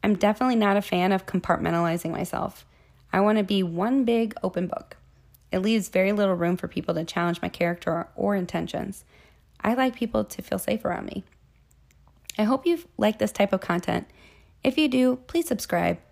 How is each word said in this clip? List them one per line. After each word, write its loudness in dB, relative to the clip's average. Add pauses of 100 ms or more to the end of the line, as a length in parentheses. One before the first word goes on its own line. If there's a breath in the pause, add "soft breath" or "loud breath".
I'm 4
definitely 2
not 4
a 2
fan 0
of 0
compartmentalizing 0
myself. -6 (460 soft breath)
I 2
want 4
to 2
be 2
one 0
big 2
open -2
book. -10 (540)
It 0
leaves 0
very 2
little 2
room 2
for -6
people -4
to -2
challenge -2
my -4
character -2
or 0
intentions. -4 (560 soft breath)
I 2
like 0
people -2
to -10
feel -4
safe -2
around -4
me. -8 (1120)
I 0
hope 0
you've 0 (100)
liked 0
this 0
type 0
of -2
content. -2 (560 soft breath)
If 2
you 4
do, 2 (100)
please -2
subscribe -2 (120)